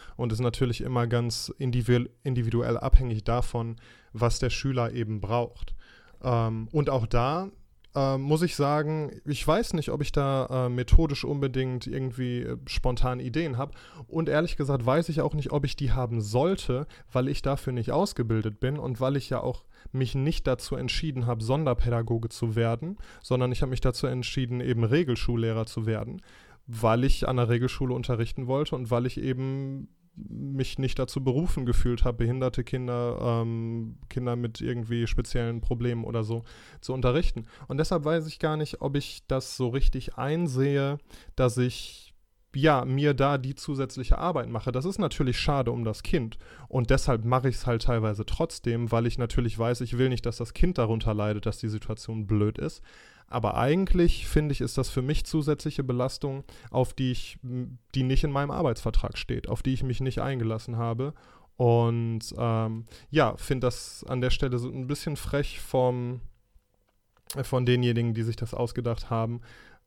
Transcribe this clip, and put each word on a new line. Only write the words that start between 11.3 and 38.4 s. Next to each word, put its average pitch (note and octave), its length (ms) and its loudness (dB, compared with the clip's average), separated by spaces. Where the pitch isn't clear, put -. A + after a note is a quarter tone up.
irgendwie, B2 560 -4
äh, A#2+ 240 -6
spontan B2 540 2
Ideen B2+ 380 -2
hab. C#3+ 180 -6
Und D#3+ 220 -2
ehrlich D3+ 280 2
gesagt C3+ 280 2
weiß D3 240 2
ich D#3 120 0
auch D3 120 0
nicht, D3 180 -2
ob C#3+ 140 0
ich - 100 -2
die B2+ 160 2
haben A#2 300 2
sollte, C3 640 0
weil C3 160 2
ich C#3 140 0
dafür C3+ 320 -2
nicht A#2 180 -2
ausgebildet A2 680 0
bin C#3 200 -2
und B2+ 200 -4
weil C3 160 2
ich C3+ 140 -4
ja C3 120 -2
auch - 240 -6
mich C3 240 0
nicht C#3 320 0
dazu C3 280 -2
entschieden B2+ 520 -2
hab, A#2 140 -2
Sonderpädagoge A#2 880 0
zu A2+ 260 -4
werden, A#2 420 0
sondern B2+ 300 0
ich A#2+ 100 0
hab C3+ 80 2
mich B2+ 120 -2
dazu C3 260 2
entschieden, B2 520 -2
eben B2 240 0
Regelschullehrer A2+ 800 2
zu A2 200 -6
werden, A2+ 360 -4
weil A#2 380 2
ich C3+ 240 4
an B2+ 100 0
der A#2+ 120 2
Regelschule B2 440 0
unterrichten A#2+ 540 -4
wollte C#3+ 280 -2
und B2 140 -6
weil A#2+ 160 2
ich A#2+ 140 -4
eben C3+ 720 -6
mich C3+ 640 -4
nicht C3+ 220 0
dazu C3 240 -2
berufen C3+ 420 2
gefühlt A#2+ 380 4
hab, A#2+ 140 2
behinderte B2 460 0
Kinder, B2 580 -2
ähm, A2+ 760 -2
Kinder B2 260 -2
mit A#2 260 -4
irgendwie A#2 460 -2
speziellen A#2 540 0
Problemen A#2+ 420 0
oder A2+ 200 -2
so A2+ 200 -4
zu B2+ 120 -6
unterrichten. B2+ 520 2
Und C3+ 100 -4
deshalb D#3 280 2
weiß D#3+ 220 2
ich - 120 -12
gar D#3 180 0